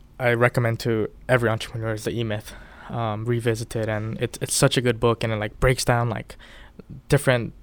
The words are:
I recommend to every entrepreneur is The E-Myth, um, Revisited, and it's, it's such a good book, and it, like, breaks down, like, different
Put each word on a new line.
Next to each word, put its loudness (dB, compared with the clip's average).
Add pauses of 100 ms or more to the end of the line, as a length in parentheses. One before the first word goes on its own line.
(180)
I 2
recommend 2
to 0 (180)
every 4
entrepreneur -4
is -6
The -2
E-Myth, -4 (360)
um, -4
Revisited, -2
and -4
it's, -4
it's -4
such 4
a 2
good 2
book, 2
and 0
it, -2
like, -6
breaks 2
down, 2
like, -8 (760)
different 2 (100)